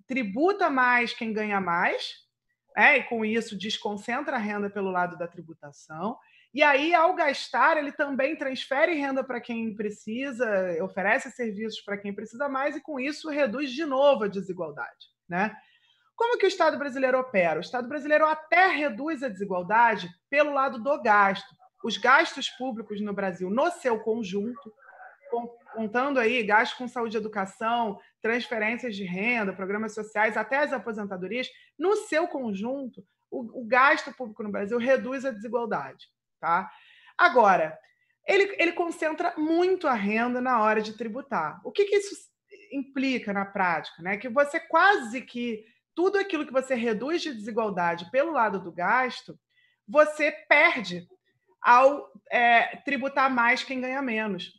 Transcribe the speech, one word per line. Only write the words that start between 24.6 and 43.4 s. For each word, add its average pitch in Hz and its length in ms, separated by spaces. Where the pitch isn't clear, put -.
con-, 233 160
contando 247 460
aí 233 240
gasto 214 340
com 247 120
saúde 226 260
e 226 40
educação, 214 800
transferências 233 760
de 202 80
renda, 196 480
programas 202 400
sociais, 214 420
até 220 220
as 285 160
aposentadorias, 208 720
no 381 180
seu 349 320
conjunto, 247 760
o, 247 300
o 233 40
gasto 269 480
público 226 300
no 208 80
Brasil 202 260
reduz 247 460
a 269 80
desigualdade, 208 760
tá? 175 320
Agora, 196 640
ele, 392 320
ele 339 140
concentra 339 640
muito 330 500
a 262 60
renda 226 480
na 247 200
hora 214 200
de 214 160
tributar. 208 640
O - 80
que 403 140
que 415 100
isso 403 180
implica 262 580
na 196 140